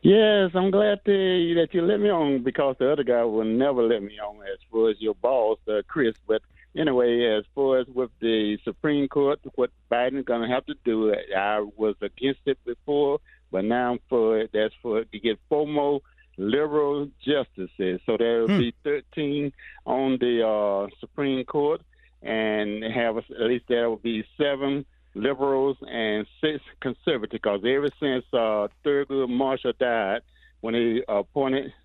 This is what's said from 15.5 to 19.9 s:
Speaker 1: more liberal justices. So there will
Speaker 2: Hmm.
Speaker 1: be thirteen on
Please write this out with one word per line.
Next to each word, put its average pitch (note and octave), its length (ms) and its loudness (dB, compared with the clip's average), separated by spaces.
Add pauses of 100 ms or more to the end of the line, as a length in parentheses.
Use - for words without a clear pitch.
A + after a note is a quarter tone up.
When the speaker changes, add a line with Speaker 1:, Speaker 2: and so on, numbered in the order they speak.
Speaker 1:
more D3 340 0 (380)
liberal C#3+ 680 0 (160)
justices. G2 800 -4
So A2 140 -2
there A#2 240 0
will A2 60 0
Speaker 2:
Hmm. G3 100 2
Speaker 1:
be A#2+ 160 0 (100)
thirteen C#3+ 680 -4 (340)
on C3 320 0